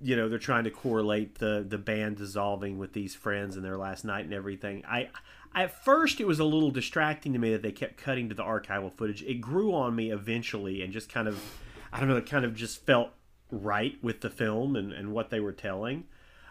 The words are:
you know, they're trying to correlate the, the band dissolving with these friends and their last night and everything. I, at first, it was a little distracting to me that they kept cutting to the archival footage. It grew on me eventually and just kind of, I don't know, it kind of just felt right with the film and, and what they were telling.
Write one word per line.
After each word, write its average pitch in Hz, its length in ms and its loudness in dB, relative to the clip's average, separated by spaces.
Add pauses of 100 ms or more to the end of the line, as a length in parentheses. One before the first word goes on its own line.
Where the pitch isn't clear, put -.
you 127 120 2
know, 113 140 2
they're 113 80 0
trying 117 280 2
to 107 60 -2
correlate 107 680 0
the, 107 280 0
the 101 120 -4
band 107 380 -2
dissolving 101 600 -2
with 95 160 -8
these 98 220 -6
friends 101 400 -2
and 95 100 -6
their 95 120 -4
last 95 280 -6
night 101 200 -4
and 90 100 -8
everything. 98 520 -6
I, 123 220 -2 (460)
at - 280 -2
first, 285 360 6
it 208 80 0
was 156 120 4
a 156 60 4
little 156 240 6
distracting 147 640 0
to 120 60 2
me 113 140 4
that 98 100 0
they 107 80 -2
kept - 260 -6
cutting 127 320 -2
to 104 60 -8
the 110 80 -4
archival 101 500 -2
footage. 107 300 -4
It 131 120 -2
grew 165 380 2
on 123 220 2
me 113 160 0
eventually 101 720 -2
and 92 80 -6
just 107 180 -8
kind 113 200 0
of, 101 120 -4 (520)
I 120 80 -4
don't 135 80 4
know, 123 80 6
it 120 120 0
kind 139 140 2
of 113 120 0
just 113 300 -8
felt 123 260 6 (400)
right 107 520 0
with 113 160 -2
the 110 100 -4
film 117 460 0
and, 101 160 -2
and 101 220 -6
what 113 160 -2
they 110 100 0
were 101 140 0
telling. 113 540 -6 (440)